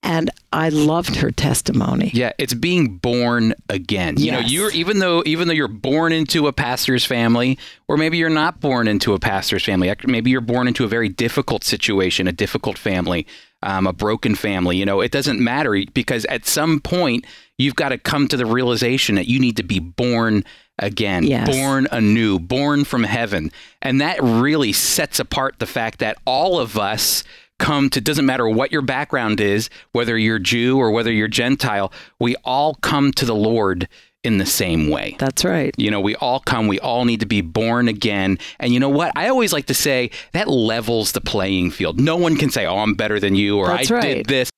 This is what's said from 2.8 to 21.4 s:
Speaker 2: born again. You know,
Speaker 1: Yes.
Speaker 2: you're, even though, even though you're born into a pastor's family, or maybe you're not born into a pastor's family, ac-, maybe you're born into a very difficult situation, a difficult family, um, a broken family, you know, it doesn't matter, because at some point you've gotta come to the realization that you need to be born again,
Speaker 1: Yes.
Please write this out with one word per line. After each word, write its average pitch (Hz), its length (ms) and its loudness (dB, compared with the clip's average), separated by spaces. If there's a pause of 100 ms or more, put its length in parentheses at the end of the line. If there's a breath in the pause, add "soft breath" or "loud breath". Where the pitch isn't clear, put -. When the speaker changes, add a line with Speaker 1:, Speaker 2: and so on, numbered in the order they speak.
Speaker 2:
born 120 580 2 (140)
again. 92 500 -2
You - 140 2
know, 127 40 -2
Speaker 1:
Yes. 120 140 -2
Speaker 2:
you're, 190 180 0
even 180 300 0
though, 170 260 2
even 160 220 0
though 165 80 2
you're 147 120 0
born 139 440 0
into 160 340 0
a 143 80 0
pastor's 127 520 0
family, 120 520 2 (300 loud breath)
or 147 100 0
maybe 160 200 0
you're 165 120 0
not 160 300 0
born 127 280 0
into 104 280 2
a 95 40 0
pastor's 98 460 -2
family, 92 240 2
ac-, 104 160 -6
maybe 120 240 0
you're 127 120 2
born 123 260 0
into 123 160 0
a 117 40 0
very 113 220 0
difficult 117 540 -2
situation, 95 640 0
a 90 40 0
difficult 98 460 -4
family, 90 480 -2 (380 loud breath)
um, 95 240 0
a 92 60 0
broken 107 420 -2
family, 90 420 -2
you 98 80 -2
know, 98 160 0
it 120 100 0
doesn't 139 280 -2
matter, 123 360 0 (200)
because 120 300 -2
at - 200 -4
some 156 360 0
point 151 440 0 (320 loud breath)
you've 131 180 0
gotta 135 220 -2
come 143 300 0
to 139 100 -2
the 123 80 0
realization 120 680 0
that 92 120 0
you 123 120 2
need 120 180 2
to 113 60 -2
be 92 160 -2
born 113 640 0 (340 loud breath)
again, 101 460 -2
Speaker 1:
Yes. 139 260 2